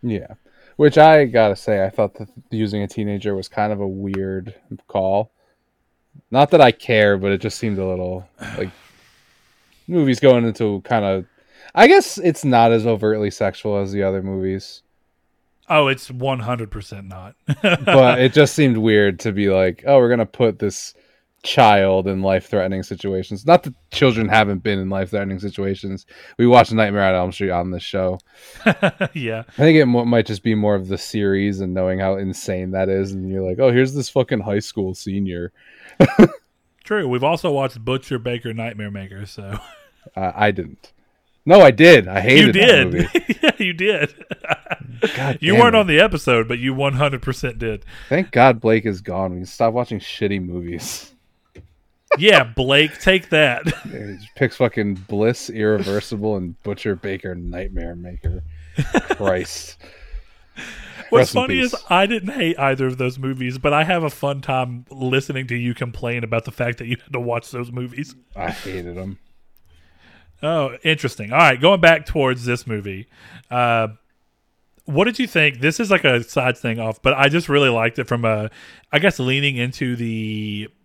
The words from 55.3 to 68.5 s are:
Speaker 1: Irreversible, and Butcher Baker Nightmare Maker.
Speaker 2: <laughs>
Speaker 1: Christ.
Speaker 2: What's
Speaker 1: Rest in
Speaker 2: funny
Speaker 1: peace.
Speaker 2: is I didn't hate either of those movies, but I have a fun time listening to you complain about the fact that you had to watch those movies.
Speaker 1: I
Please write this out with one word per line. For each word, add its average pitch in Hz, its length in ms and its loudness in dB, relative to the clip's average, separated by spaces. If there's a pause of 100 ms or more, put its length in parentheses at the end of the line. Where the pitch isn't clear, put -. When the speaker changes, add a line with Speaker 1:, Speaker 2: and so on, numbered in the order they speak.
Speaker 1:
Irreversible, 107 840 -2
and 90 280 -10
Butcher 101 320 -6
Baker 92 400 -10
Nightmare 87 580 -10
Maker. 90 480 -10 (340)
Speaker 2:
<laughs> 143 60 -4 (300)
Speaker 1:
Christ. - 640 -6 (1300)
Speaker 2:
What's - 20 0
Speaker 1:
Rest - 220 4
in 247 60 2
Speaker 2:
funny 254 220 -4
Speaker 1:
peace. 247 120 -2
Speaker 2:
is - 140 -14
I 190 180 4
didn't 208 260 -4
hate 185 260 -4
either 135 280 0
of 127 120 -6
those 127 220 -4
movies, 131 380 -8
but 147 140 0
I 151 120 2
have 175 180 -2
a 151 80 -4
fun 139 300 -6
time 123 500 -6
listening 131 560 -4
to 120 80 -8
you 120 200 -4
complain 120 500 -8
about 113 200 -4
the 127 80 -12
fact 120 260 -6
that 120 80 -14
you 120 160 -6
had - 100 -18
to 127 80 -6
watch 120 320 -6
those 120 180 -10
movies. 123 460 -12 (180)
Speaker 1:
I 92 160 -8